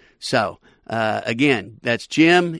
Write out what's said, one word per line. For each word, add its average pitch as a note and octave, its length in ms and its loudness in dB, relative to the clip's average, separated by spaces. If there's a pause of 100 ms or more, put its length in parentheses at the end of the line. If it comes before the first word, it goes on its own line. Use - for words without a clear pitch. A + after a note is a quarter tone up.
(200)
So, G#2 400 -2 (280)
uh, A2 380 -2
again, A#2 560 0
that's A#2 260 -4
Jim E3+ 520 2